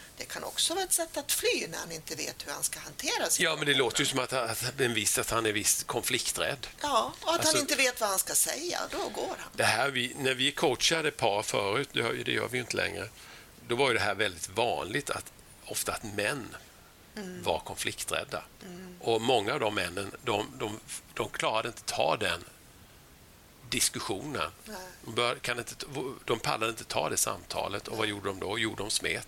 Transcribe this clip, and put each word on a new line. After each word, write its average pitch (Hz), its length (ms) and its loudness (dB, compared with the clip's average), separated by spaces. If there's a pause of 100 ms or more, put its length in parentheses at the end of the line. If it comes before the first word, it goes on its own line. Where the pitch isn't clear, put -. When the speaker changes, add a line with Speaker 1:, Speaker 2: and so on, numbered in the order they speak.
(180)
Speaker 1:
Det 120 80 -8
kan - 180 -8
också - 300 0
vara 381 100 0
ett 370 100 2
sätt 330 240 0
att 294 140 -4
fly 349 360 2
när 160 100 -8
han 165 140 -8
inte 160 240 -10
vet 147 320 -8
hur 143 40 -8
han 147 120 -6
ska - 160 -2
hantera 254 500 -2
sin 180 140 4
Speaker 2:
Ja, 165 120 6
men 147 40 -6
det 151 60 0
Speaker 1:
partner. 139 180 4
Speaker 2:
låter 113 160 2
ju 143 60 4
som 135 140 2
att, 127 140 0
att, 123 460 0
en 123 140 4
viss, 107 240 2
att 120 120 0
han 113 160 4
är 107 80 6
visst - 340 2
konflikträdd. 123 800 0 (140)
Speaker 1:
Ja, 285 400 2
och - 120 -2
att - 60 6
Speaker 2:
Alltså, 311 120 4
Speaker 1:
han 302 100 4
inte 285 140 0
vet 254 260 4
vad 208 80 2
han 190 100 2
ska - 160 0
säga, 311 440 2 (120)
då 339 180 -2
går - 300 -4
han. - 140 -12
Speaker 2:
det - 100 2
här 113 260 4
vi, 123 280 0
när 131 160 2
vi 131 180 4
coachade 151 600 2
par 107 320 2
förut, 113 500 2
det, 120 300 2
det - 80 -2
gör 110 160 2
vi 123 100 -2
ju 123 60 0
inte 110 140 -2
längre, 90 320 -2 (580)
då 120 80 2
var 135 120 4
ju 123 60 4
det 101 100 2
här 101 120 2
väldigt 95 340 -2
vanligt, 98 600 0
att - 220 -4 (340)
ofta - 280 -2
att - 100 -6
män 107 520 -4 (600)
Speaker 1:
Mm. 185 280 -10
Speaker 2:
var 82 160 0
konflikträdda. - 840 -6 (220)
Speaker 1:
Mm. 180 360 -14
Speaker 2:
Och 113 200 2
många 117 320 4
av 147 60 0
de 107 160 2
männen, 95 360 -2 (120)
de, 107 240 0 (120)
de, 110 200 -4 (340)
de 107 160 -2
klarade 117 380 0
inte - 140 -8
ta - 360 2
den 87 260 0 (1300)
diskussionen. 117 840 -2 (140)
Speaker 1:
Nej. 214 120 -12 (280)
Speaker 2:
De 117 100 -6
bör-, 120 200 4
kan 123 240 -2
inte - 160 -8
t-, - 100 -10 (400)
de 117 140 2
pallade 117 320 0
inte 113 120 -8
ta 147 260 0
det 117 80 0
samtalet. - 720 -2
Och 117 100 -4
vad 110 100 2
Speaker 1:
Nej. - 20 2
Speaker 2:
gjorde 101 200 -4
de 95 100 -6
då? 95 200 -2
Jo, 110 180 0
de 101 120 -4
smet. 87 380 -2